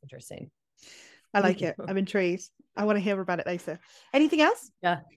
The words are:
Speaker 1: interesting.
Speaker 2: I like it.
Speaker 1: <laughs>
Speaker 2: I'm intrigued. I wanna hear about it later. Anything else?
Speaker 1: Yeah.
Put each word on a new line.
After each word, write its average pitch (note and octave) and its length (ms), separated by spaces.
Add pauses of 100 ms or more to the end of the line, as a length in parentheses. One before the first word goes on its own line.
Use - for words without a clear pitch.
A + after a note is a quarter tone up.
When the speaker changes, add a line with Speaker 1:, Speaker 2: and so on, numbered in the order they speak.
Speaker 1:
interesting. - 480 (800)
Speaker 2:
I G3+ 80
like F#3 220
it. E3+ 160
Speaker 1:
<laughs> F3+ 100
Speaker 2:
I'm F#3+ 80
intrigued. F#3 540 (260)
I G3+ 80
wanna G#3 160
hear G3 200
about F#3 200
it - 60
later. F3 320 (340)
Anything D4+ 300
else? F#4+ 280 (120)
Speaker 1:
Yeah. F3 180 (160)